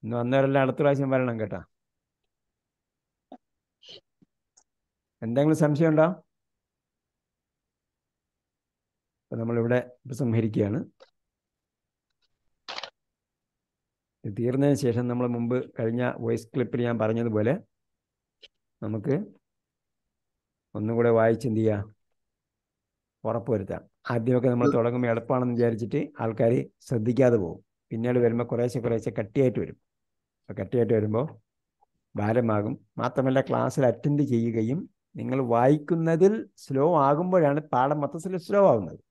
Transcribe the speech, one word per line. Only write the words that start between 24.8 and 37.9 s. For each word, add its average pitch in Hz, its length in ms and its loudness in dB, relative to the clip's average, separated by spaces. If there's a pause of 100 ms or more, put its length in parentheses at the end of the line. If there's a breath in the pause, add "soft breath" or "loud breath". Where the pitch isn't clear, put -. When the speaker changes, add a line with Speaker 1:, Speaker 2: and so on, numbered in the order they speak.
Speaker 1:
എളുപ്പമാണെന്ന് 123 440 -2
വിചാരിച്ചിട്ട് 117 420 0 (240)
ആൾക്കാര് 117 360 2 (280)
ശ്രദ്ധിക്കാതെ 120 560 2
പോകും. 82 160 -8 (320)
പിന്നീട് 120 320 0
വരുമ്പോ 117 280 2
കുറേശ്ശെ 120 340 -2
കുറേശ്ശെ 113 340 -2
കട്ടിയായിട്ട് 120 440 0
വരും. - 140 -12 (640)
അപ്പൊ - 180 -14
കട്ടിയായിട്ട് 113 380 0
വരുമ്പോ 107 240 0 (960)
ഭാരമാകും. 110 540 0 (280)
മാത്രമല്ല 131 380 0 (100)
ക്ലാസ്സിൽ 123 420 0
അറ്റൻഡ് 143 320 0 (100)
ചെയ്യുകയും 117 460 0 (400)
നിങ്ങൾ 120 200 -4 (140)
വായിക്കുന്നതിൽ 160 800 2 (300)
സ്ലോ 139 220 0 (220)
ആകുമ്പോഴാണ് 156 520 2 (140)
പാഠം 135 300 0